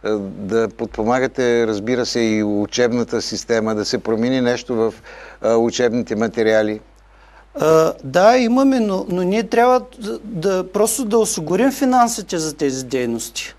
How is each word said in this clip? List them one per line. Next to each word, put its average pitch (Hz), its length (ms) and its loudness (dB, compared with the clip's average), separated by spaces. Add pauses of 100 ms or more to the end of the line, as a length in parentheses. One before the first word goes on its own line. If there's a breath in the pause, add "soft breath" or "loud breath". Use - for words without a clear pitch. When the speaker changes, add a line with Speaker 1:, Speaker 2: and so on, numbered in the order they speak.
Speaker 1:
а, 110 60 -4 (100)
да 101 500 -2
подпомагате, 120 960 0
разбира 113 380 -2
се, - 140 -4
и 110 240 0
учебната 110 760 -2
система, 110 540 -4
да 104 100 -2
се - 120 -4
промени 117 440 -2
нещо 123 340 -2
в, 110 180 0 (480 loud breath)
а, 113 140 2
учебните 117 600 0
материали? 110 640 0 (760 soft breath)
Speaker 2:
А, 160 380 4 (100)
да, 180 340 4
имаме, 262 420 4
но, 196 300 -2
но 185 140 0
ние 202 200 0
трябва 240 380 4 (180)
да, 220 240 -8
да, 185 480 -2
просто 226 340 0
да 214 120 0
осигурим 214 540 0
финансите 240 640 0
за 156 180 -4
тези 131 300 -2
дейности. 120 720 -6